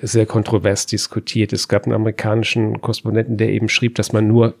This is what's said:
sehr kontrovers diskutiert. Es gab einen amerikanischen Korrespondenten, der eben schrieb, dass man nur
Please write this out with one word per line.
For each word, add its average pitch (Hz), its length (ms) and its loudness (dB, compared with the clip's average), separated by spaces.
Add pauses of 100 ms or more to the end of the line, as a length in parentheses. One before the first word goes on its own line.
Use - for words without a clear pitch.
sehr 110 240 2
kontrovers 101 600 0
diskutiert. - 680 -4
Es - 160 -4
gab 101 160 0
einen 113 100 0
amerikanischen 110 840 0
Korrespondenten, 113 560 -2
der 110 140 2
eben 107 180 0
schrieb, 117 260 0
dass - 180 -4
man 110 140 2
nur 113 340 4